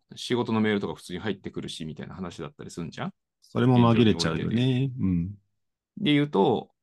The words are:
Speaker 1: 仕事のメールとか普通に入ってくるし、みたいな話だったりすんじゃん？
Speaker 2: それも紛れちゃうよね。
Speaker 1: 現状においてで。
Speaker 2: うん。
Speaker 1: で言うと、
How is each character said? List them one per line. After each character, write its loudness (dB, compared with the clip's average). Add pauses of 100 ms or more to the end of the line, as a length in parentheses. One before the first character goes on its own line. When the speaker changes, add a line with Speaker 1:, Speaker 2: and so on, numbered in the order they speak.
(160)
Speaker 1:
仕 -4
事 -2
の 2
メ 2
ー 0
ル -2
と -4
か -8
普 -18
通 -12
に -8
入 -4
っ -6
て -14
く -8
る -10
し、 -12
み -12
た -12
い -12
な -16
話 -12
だ -10
っ -14
た -18
り -14
す -10
ん -10
じ -12
ゃ -6
ん？ -10 (280)
Speaker 2:
そ -6
れ 4
も 6
紛 6
れ 6
ち -2
ゃ 0
う -2
よ -4
ね。 -2
Speaker 1:
現 0
状 2
に 2
お 0
い -4
て -10
で。 -2
Speaker 2:
う 0
ん。 0 (720)
Speaker 1:
で 2
言 4
う 0
と、 2 (100)